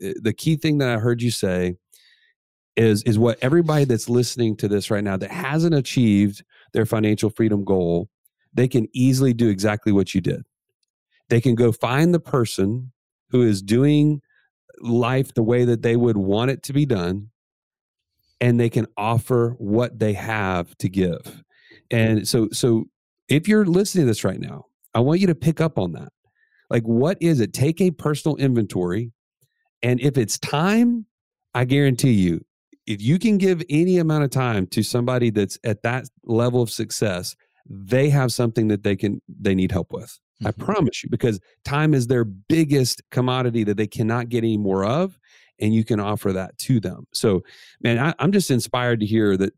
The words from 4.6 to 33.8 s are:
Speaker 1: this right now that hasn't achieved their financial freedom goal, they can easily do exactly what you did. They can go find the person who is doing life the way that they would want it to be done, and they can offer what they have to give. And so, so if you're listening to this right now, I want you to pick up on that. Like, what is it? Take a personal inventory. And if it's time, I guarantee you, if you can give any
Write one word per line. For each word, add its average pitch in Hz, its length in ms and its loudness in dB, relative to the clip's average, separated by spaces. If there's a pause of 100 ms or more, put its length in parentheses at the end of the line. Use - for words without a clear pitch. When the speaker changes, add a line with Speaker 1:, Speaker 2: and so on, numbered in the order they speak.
Speaker 1:
this 101 240 -2
right 104 140 -2
now 95 140 -2
that 98 120 -8
hasn't 165 440 0
achieved 104 680 2 (300)
their 110 140 0
financial 107 420 0
freedom 104 360 0
goal, 87 440 0 (460)
they 123 120 2
can 120 280 0
easily 131 400 2
do 113 160 2
exactly 104 420 0
what 98 220 2
you 92 80 0
did. 87 240 -6 (840)
They 117 140 2
can 127 120 2
go 117 180 4
find 139 420 0
the 165 60 2
person 123 720 -2 (380)
who 127 120 4
is 107 180 2
doing 147 640 2 (580)
life 120 520 0
the 120 100 0
way 123 220 2
that 117 160 2
they 117 160 2
would 120 220 2
want 101 320 0
it - 120 -6
to - 120 -12
be 143 100 2
done, 104 460 -4 (1120)
and 120 180 4
they 117 80 2
can 110 180 -2 (100)
offer 117 640 0
what 117 400 -2
they 107 140 0
have 95 640 -4
to - 120 -2
give. 90 540 -4 (480)
And 110 380 0
so, 113 240 2
so 117 320 0 (420)
if 151 220 0
you're 214 160 4
listening 185 380 0
to 135 40 4
this 113 160 0
right 95 160 -4
now, - 280 -14 (280)
I 113 60 2
want 147 200 2
you 196 80 2
to 165 60 2
pick 156 280 -2
up 160 160 -2
on 90 140 -4
that. - 200 -16 (560)
Like, 117 160 0
what 123 360 0
is 160 200 2
it? 98 140 -2
Take 151 260 0
a 185 100 2
personal 151 460 -4
inventory. 113 760 -2 (680)
And 123 180 0
if 135 180 0
it's 107 200 -2
time, 220 680 0 (480)
I 123 100 0
guarantee 135 480 2
you, 90 320 2 (420)
if 101 160 -6
you 143 160 2
can 208 200 2
give 180 300 0
any 175 300 2